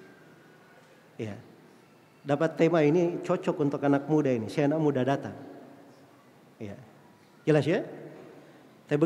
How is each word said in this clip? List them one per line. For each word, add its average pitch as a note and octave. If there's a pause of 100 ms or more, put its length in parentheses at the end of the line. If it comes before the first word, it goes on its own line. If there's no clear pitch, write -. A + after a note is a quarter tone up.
(1200)
Ya. G#2+ (840)
Dapat D#3+
tema E3
ini E3+
cocok F3
untuk C#3+
anak C#3
muda D3+
ini, A2
saya D3
anak D#3+
muda C#3
datang. B2+ (1300)
Ya. G2+ (680)
Jelas D3+
ya? F#3 (1040)
Tapi D3